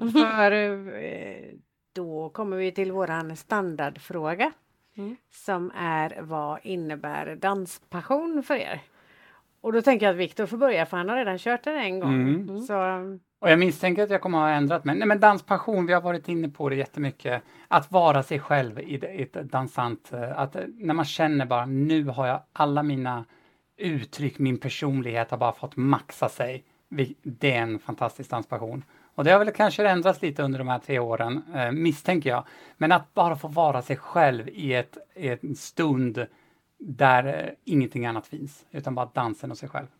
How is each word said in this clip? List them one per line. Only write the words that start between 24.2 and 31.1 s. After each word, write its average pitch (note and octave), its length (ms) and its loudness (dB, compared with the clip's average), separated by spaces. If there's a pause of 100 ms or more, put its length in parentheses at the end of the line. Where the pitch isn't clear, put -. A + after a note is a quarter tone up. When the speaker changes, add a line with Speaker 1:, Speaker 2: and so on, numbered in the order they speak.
Speaker 3:
min C3 200 0
personlighet B2+ 720 -2
har A#2 80 -4
bara A#2+ 140 2
fått - 240 -10
maxa C3 520 0
sig." C3 360 -6 (240)
Vi, C#3 340 -2
det C#3 320 0
är A#2 80 2
en A2 160 -4
fantastisk A#2 520 -6
danspassion. A#2 540 -6 (300)
Och - 100 -2
det D#3 60 6
har G3 80 10
väl G#3 140 4
kanske G#3 360 2
ändrats F3+ 340 2
lite D3+ 200 -2
under C3+ 160 -2
de B2+ 100 -4
här B2+ 100 0
tre C3 200 -2
åren, A#2 440 -2 (120)